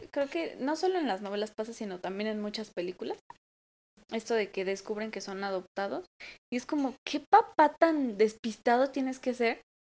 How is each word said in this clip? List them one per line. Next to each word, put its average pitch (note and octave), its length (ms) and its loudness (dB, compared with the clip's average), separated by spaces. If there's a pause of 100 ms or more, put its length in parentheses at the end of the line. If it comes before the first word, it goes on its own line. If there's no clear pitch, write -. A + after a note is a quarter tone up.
(120)
creo C#4+ 160 0
que E4 320 -4
no C#4+ 160 0
solo F#4 240 2
en C#4+ 80 0
las G3 140 -2
novelas G3+ 340 -2
pasa, A3+ 160 -6
sino G3+ 260 -6
también G3+ 320 -4
en G#3+ 100 -2
muchas G#3 320 -6
películas. - 460 -6 (920)
Esto A3+ 220 -2
de G#3 160 2
que F#3+ 140 -2
descubren G#3 460 -4
que G3 100 -6
son G3 240 -6
adoptados. G3+ 600 -4 (460)
Y A#3+ 40 0
es B3 100 -4
como, C#4+ 280 0 (120)
¿qué D4 160 -2 (100)
papá D#4 480 6
tan D4 360 4
despistado A#3+ 760 2
tienes C4 280 -2
que B3 160 -2
ser A#3 260 0 (280)